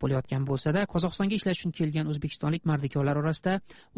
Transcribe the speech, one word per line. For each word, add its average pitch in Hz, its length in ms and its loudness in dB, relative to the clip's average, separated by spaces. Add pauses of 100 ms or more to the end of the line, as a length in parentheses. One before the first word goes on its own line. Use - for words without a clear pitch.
bo'layotgan 135 460 0
bo'lsa-da, 151 340 2 (120)
Qozog'istonga 185 420 0
ishlash 185 240 0
uchun 175 200 -4
kelgan 156 320 0
o'zbekistonlik 151 580 -2
mardikorlar 143 520 2
orasida 160 320 0 (440)